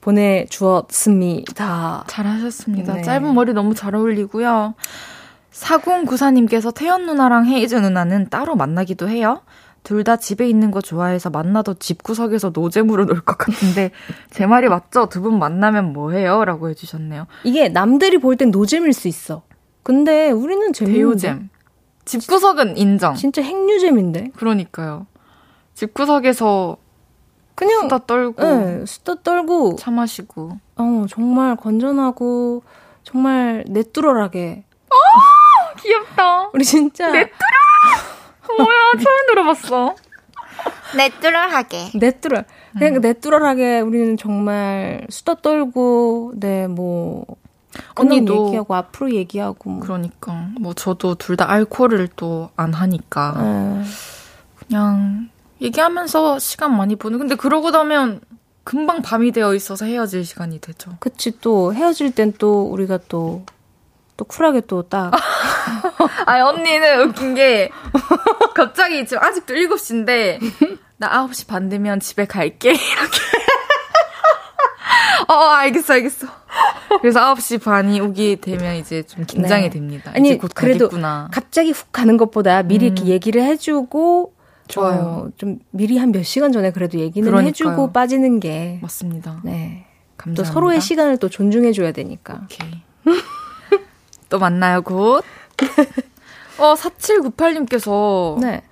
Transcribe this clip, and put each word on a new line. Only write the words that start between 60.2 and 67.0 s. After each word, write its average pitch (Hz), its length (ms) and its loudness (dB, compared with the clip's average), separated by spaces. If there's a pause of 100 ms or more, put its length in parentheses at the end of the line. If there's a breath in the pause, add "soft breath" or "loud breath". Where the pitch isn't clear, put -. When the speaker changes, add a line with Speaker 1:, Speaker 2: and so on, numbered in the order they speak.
Speaker 2:
시간이 165 340 -12
되죠. - 400 -20
Speaker 1:
그치, - 400 -8
또 196 340 0
헤어질 294 400 0
땐 214 240 0
또 208 260 2
우리가 190 440 -4
또, 170 380 -6 (720)
또 208 80 -10
쿨하게 302 360 0
또 180 220 -6
딱. 180 300 -4
Speaker 2:
<laughs> - 1120 -2
아니, 247 140 4
언니는 311 640 4